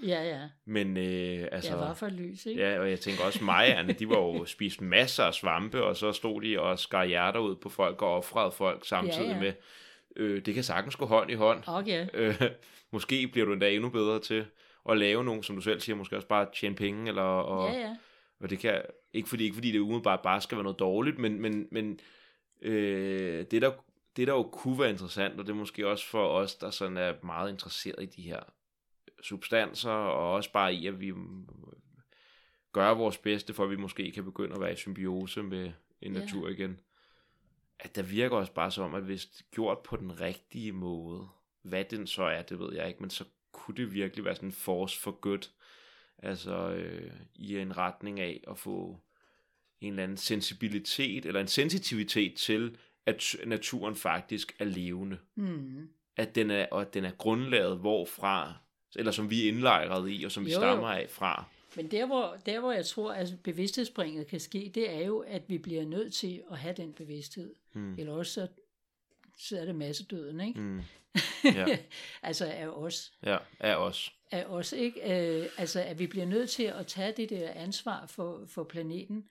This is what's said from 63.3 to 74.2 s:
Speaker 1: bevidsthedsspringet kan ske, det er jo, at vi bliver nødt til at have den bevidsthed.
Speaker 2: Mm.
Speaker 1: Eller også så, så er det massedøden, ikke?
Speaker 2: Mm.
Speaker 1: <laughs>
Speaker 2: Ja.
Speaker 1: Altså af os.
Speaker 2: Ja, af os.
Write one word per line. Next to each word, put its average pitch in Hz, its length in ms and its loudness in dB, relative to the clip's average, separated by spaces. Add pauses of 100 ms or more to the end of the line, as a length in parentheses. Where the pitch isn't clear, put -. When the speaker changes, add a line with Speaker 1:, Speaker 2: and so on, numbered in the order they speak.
Speaker 1:
bevidsthedsspringet 175 840 -2
kan 165 140 -6
ske, 196 340 -6
det 220 200 0
er 160 120 0
jo, 214 120 0
at 202 300 -6
vi 175 100 -2
bliver 160 260 -4
nødt 185 300 -4
til 180 360 -4
at 160 80 -8
have 170 180 -6
den 165 160 -10
bevidsthed. 147 640 -12 (180)
Speaker 2:
Mm. 202 260 -6
Speaker 1:
Eller 151 140 -6
også 170 200 -4
så, 185 160 -4 (920)
så - 200 -8
er 165 60 -4
det 180 100 -4
massedøden, 151 640 -6
ikke? 226 200 -6
Speaker 2:
Mm. 98 200 -4 (340)
Speaker 1:
<laughs> 185 60 4 (240)
Speaker 2:
Ja. 233 340 6 (440)
Speaker 1:
Altså 165 240 -2
af 160 220 -6
os. 160 440 -8 (100)
Speaker 2:
Ja, 101 140 2 (240)
af 104 160 4
os. 92 360 -2 (180)